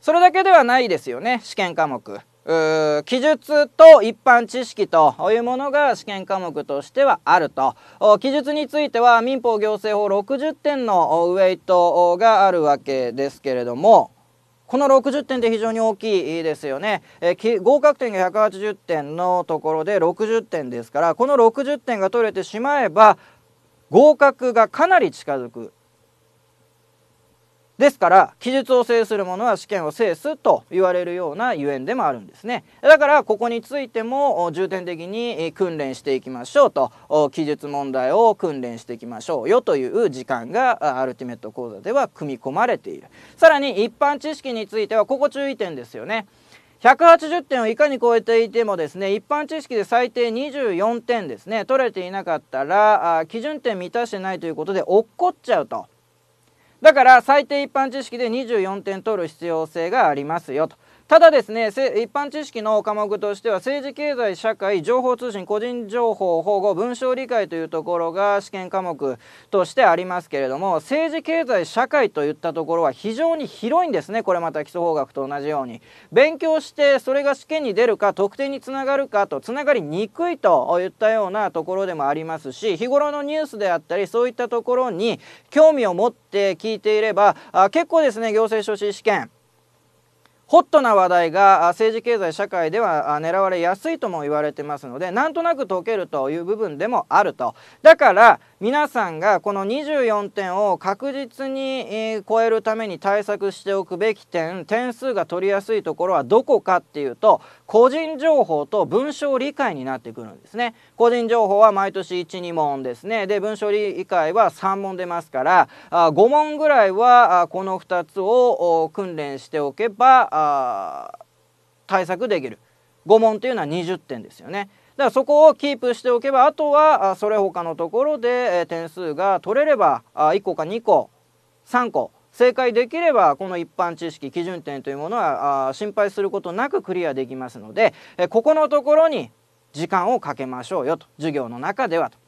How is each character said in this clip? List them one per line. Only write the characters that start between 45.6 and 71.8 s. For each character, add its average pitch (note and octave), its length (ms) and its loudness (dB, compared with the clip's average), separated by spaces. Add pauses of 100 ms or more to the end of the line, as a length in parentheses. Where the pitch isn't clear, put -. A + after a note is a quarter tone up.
で B2 80 -12
す A#2 140 -20
よ A2 80 -12
ね。 G#3 220 -6 (520)
百 C4+ 260 6
八 E4 220 8
十 E4+ 140 -2
点 C4 220 -4
を A3 40 -2
い A3+ 80 -2
か D4 120 2
に C4+ 120 -2
超 A#3 160 2
え A3+ 60 2
て A3+ 220 2
い G#3+ 80 -4
て A#3 140 0
も G3+ 120 -4
で D#3+ 100 -4
す - 120 -14
ね、 G3 160 -2
一 - 120 -8
般 D4 200 -4
知 D#4 160 -8
識 - 100 -12
で G#3 100 -2
最 A#3+ 280 0
低 A#3+ 200 -2
二 C4 200 -6
十 B3 240 -4
四 A3+ 260 -2
点 A3+ 260 -4
で A#2 120 -12
す - 80 -20
ね、 G#3 180 -6
取 C4 180 0
れ A#3 80 -2
て F#3 140 -10
い F3+ 60 -12
な F#3+ 120 -8
か D#3+ 120 -4
っ D3 40 -6
た C3+ 260 -8
ら、 F#3+ 520 2
あ、 D#3+ 80 -2
基 A3 160 -12
準 D4+ 180 -8
点 G#3+ 200 -6
満 F3+ 120 -10
た A#3+ 140 -4
し A3+ 60 -14
て G3+ 80 -10
な F#3+ 120 -6
い F#3 80 -8
と F3 60 -12
い E3 60 -6
う D3+ 40 -8
こ D#3 100 -8
と G3 80 -6
で F#3+ 120 -2
落 G#3 220 2
っ - 100 -20
こ F4+ 120 0
っ - 120 -8
ち B3 100 -4
ゃ F3 100 2
う B2+ 40 -6
と。 A2 220 -10 (960)
だ D#4 100 8
か C4 120 4
ら、 B3+ 160 10
最 C#4 260 2
低 C#4+ 160 -2
一 - 80 -8
般 C4+ 180 -2
知 C4 140 -8
識 A#3 140 -12
で A#3+ 120 -4
二 B3 160 -4
十 A3+ 140 -2
四 G3 240 -4
点 G3 180 -8
取 G#3+ 200 -4
る E3 80 -6
必 E3 160 -16
要 D#3+ 220 -2
性 E3 220 -6
が G#3+ 200 2
あ C#3+ 40 0
り C#3 120 -6
ま E3 160 -4
す - 100 -14
よ D3 160 -2
と。 - 80 -16 (300)
た G#3+ 140 6
だ A3 120 10
で C#4 120 2
す G#3+ 80 -10
ね、 A3 180 -4
せ-、 A#3+ 320 -2
一 A#3 100 -6
般 C#4+ 180 -6
知 D4+ 160 -10
識 A#3 160 -12
の G#3+ 200 0
科 G#3+ 120 -4
目 G#3 260 -4
と G3+ 160 -4
し G3 60 -20
て A#3 80 -4
は、 G3+ 80 0
政 C4 280 -6
治、 C#4 80 -10
経 D4 220 -4
済、 G#3+ 220 -4
社 A3 180 -4
会、 F#3+ 260 -2
情 A#3+ 200 0
報 B3 160 0
通 A#3+ 160 -10
信、 F#3+ 120 -10
個 G#3 140 -4
人 A#3+ 300 -8
情 A#3 240 -2
報 F3 280 -2
保 G3 200 -2
護、 G3+ 120 0
文 A#3 220 -4
章 B3+ 180 -4
理 B3+ 140 -6
解 A3+ 220 -2
と E3+ 80 -8
い E3 60 -6
う D#3 60 -10
と D#3+ 140 -6
こ F3 140 -4
ろ E3 160 -4
が G3+ 260 0
試 G3 120 -14
験 F#3 180 -10
科 F#3+ 120 -4
目 C#3+ 360 -6 (340)
と F#3 140 2
し - 80 -16
て B3+ 100 2
あ F#3 120 6
り F3+ 100 -6
ま F3+ 160 -8
す - 80 -20
け C#3+ 100 -6
れ C3+ 80 -2
ど C3+ 100 -6
も、 F#3 180 -4
政 C#4+ 380 -4
治、 D#4+ 80 -8
経 D#4+ 240 -4
済、 G3+ 200 -2
社 B3 240 -4